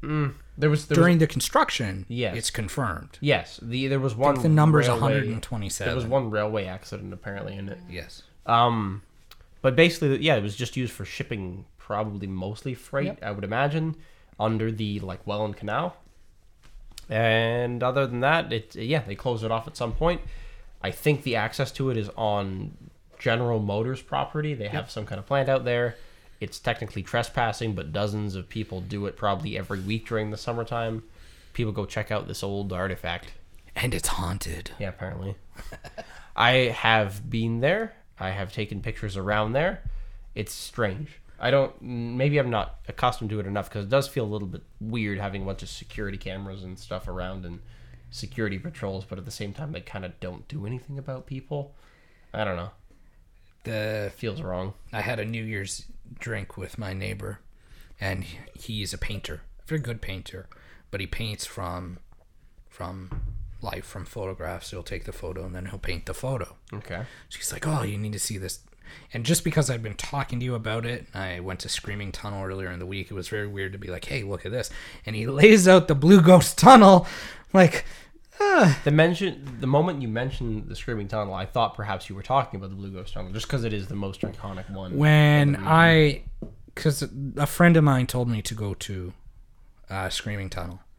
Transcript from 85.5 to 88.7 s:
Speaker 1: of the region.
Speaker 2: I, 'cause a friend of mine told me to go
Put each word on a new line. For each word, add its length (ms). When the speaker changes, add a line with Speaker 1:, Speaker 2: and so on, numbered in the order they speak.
Speaker 1:
of 40
the 60
region. 80
Speaker 2:
I, 560
'cause 280
a 100
friend 300
of 80
mine 220
told 200
me 140
to 120
go 200